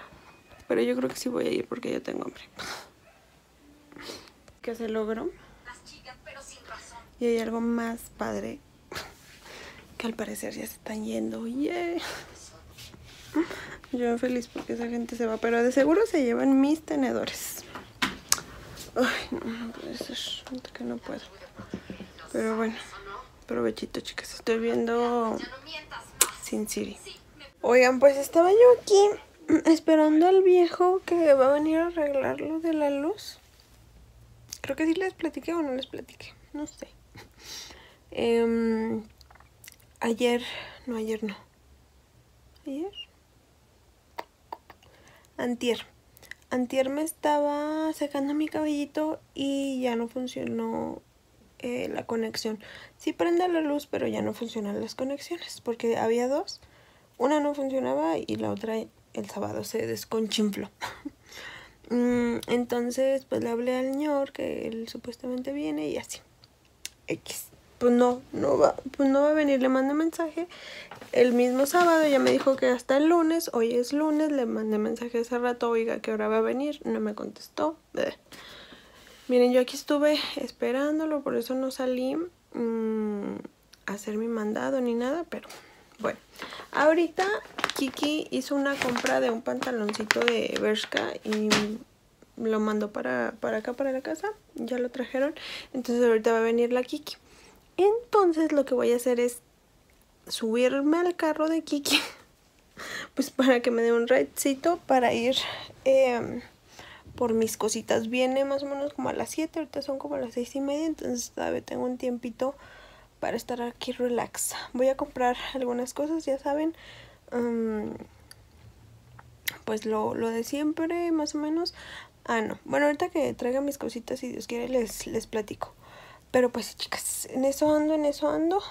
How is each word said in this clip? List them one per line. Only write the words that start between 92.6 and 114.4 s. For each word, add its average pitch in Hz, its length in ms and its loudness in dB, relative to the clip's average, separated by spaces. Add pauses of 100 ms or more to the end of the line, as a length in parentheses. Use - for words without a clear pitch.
para, 247 480 -2
para 226 180 -2
acá, 220 160 -6
para 269 180 -2
la 262 100 -4
casa. 320 280 -6 (260)
Ya 240 240 -4
lo 247 100 -2
trajeron. 262 460 -2 (380)
Entonces 247 300 0
ahorita 226 280 4
va 226 80 4
a - 20 2
venir 233 300 2
la 247 120 2
Kiki. - 320 -10 (600)
Entonces 381 760 4
lo 285 140 4
que 269 80 -2
voy 240 180 4
a 240 40 4
hacer 247 240 2
es 240 200 0 (880)
subirme 254 720 2
al 349 180 2
carro 311 340 0
de 320 140 0
Kiki, 294 360 0 (540)
<laughs> - 640 -14
pues, - 160 0
para 254 300 4
que 240 100 0
me 233 100 2
dé 233 120 2
un 233 140 2
ridecito 277 800 2
para 247 280 4
ir, 240 220 0 (500)
em, 247 560 4 (760)
por 233 180 0
mis 226 240 0
cositas. 226 520 -2
Viene 254 360 2
más 277 180 -2
o 277 40 -6
menos 277 260 -4
como 254 160 -4
a - 40 -2
las - 160 -4
siete, 320 300 -4
ahorita 294 220 -6
son 269 180 -4
como 294 180 -6
las 247 160 -6
seis 240 220 -6
y 277 40 -2
media, 285 260 -2
entonces 247 460 -4
todavía - 300 -4
tengo 247 240 -6
un 254 120 -4
tiempito 247 580 -4 (640)
para - 180 -2
estar 240 240 -6
aquí 240 300 -6
relax. 240 640 -2 (200)